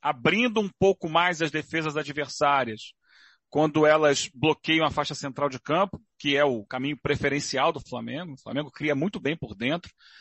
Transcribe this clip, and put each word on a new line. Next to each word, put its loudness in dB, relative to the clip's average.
abrindo 0
um 0
pouco 2
mais 2
as 0
defesas -4
adversárias, -2
quando 2
elas 4
bloqueiam 2
a 0
faixa -4
central -4
de -10
campo, -2
que 0
é 4
o 0
caminho -6
preferencial 0
do -6
Flamengo. -10
O -20
Flamengo -6
cria -2
muito -2
bem -4
por -14
dentro, -4